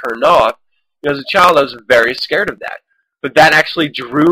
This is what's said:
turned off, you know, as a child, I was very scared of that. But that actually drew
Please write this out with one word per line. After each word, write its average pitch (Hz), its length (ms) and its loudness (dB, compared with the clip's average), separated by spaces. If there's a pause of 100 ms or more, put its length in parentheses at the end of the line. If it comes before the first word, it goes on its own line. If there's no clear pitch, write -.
turned 117 200 -6
off, 139 320 2 (460)
you 147 80 -2
know, 143 60 -4
as 139 60 -10
a - 100 -14
child, 180 240 2
I 143 60 4
was 127 140 -8 (120)
very 120 260 2
scared 175 360 -4
of 113 100 -12
that. - 200 -14 (420)
But 139 120 -8
that 151 180 4
actually 156 360 -2
drew 139 440 -2